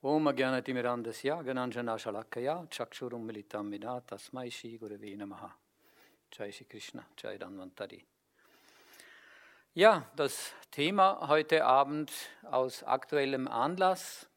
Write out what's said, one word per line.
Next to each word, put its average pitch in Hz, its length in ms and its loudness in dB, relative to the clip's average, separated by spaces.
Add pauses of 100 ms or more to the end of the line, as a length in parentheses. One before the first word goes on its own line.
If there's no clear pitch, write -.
Om 151 260 4
Ajnana 131 340 2
Timirandasya 123 800 -2
Gyananjana 123 540 -4
Shalakaya 123 720 -4
Chakshurum 120 560 -8
Militam 104 440 -8
Mina 113 320 -6
Tasmai 123 500 -10
Shri 117 260 -12
Gurave 104 380 -12
Namaha. 101 400 -12 (760)
Jai 101 220 -10
Shri - 140 -16
Krishna, - 400 -14 (120)
Jai 101 200 -10
Dhanvantari. 92 640 -12 (1700)
Ja, 185 440 8
das - 340 -2 (200)
Thema 185 580 2
heute 156 340 6
Abend 139 480 4 (320)
aus 127 400 0
aktuellem 135 640 0
Anlass. 180 880 0